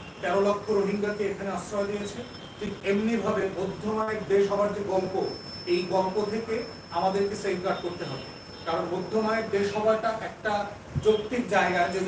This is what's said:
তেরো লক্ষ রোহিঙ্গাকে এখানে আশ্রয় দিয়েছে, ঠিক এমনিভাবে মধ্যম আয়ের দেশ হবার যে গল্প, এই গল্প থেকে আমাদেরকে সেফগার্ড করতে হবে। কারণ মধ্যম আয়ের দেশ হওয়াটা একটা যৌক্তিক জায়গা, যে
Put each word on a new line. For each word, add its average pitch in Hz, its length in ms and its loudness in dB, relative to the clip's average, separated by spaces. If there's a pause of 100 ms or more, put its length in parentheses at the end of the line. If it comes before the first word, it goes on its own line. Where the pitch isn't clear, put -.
(220)
তেরো 190 260 2
লক্ষ 202 220 0
রোহিঙ্গাকে 208 640 2
এখানে 196 260 -6
আশ্রয় 202 340 -2
দিয়েছে, 208 280 -4 (380)
ঠিক 196 140 -4 (200)
এমনিভাবে 208 520 2 (140)
মধ্যম 196 460 -2
আয়ের 214 180 -2 (100)
দেশ 202 200 8
হবার 202 240 4
যে 202 60 -4 (120)
গল্প, 185 200 2 (600)
এই 180 80 4 (120)
গল্প 190 220 4 (160)
থেকে 226 240 -2 (420)
আমাদেরকে 196 460 2
সেফগার্ড 180 420 0
করতে 170 240 -6
হবে। 131 160 -8 (400)
কারণ 165 180 0 (100)
মধ্যম 214 380 0
আয়ের 226 240 0
দেশ 202 200 4
হওয়াটা 220 340 4 (180)
একটা 208 260 -4 (520)
যৌক্তিক 214 380 4 (120)
জায়গা, 175 260 4 (120)
যে 190 140 0